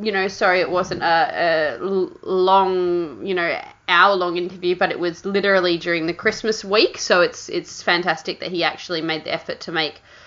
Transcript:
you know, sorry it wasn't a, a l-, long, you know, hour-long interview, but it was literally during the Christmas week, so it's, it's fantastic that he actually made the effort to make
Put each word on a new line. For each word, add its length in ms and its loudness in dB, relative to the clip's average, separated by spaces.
you 120 -2
know, 160 2
sorry 320 2
it 100 0
wasn't 320 -2
a, 760 2
a 60 -14
l-, 300 -2
long, 1040 2
you 80 -2
know, 260 -2
hour-long 480 4
interview, 380 -2
but 140 0
it 80 -6
was 280 -4
literally 500 2
during 300 -2
the 80 -2
Christmas 500 -2
week, 340 2
so 220 2
it's, 300 0
it's 320 -8
fantastic 580 -2
that 100 -8
he 140 -2
actually 380 -4
made 220 -4
the 100 -4
effort 280 -8
to 100 -10
make 280 -4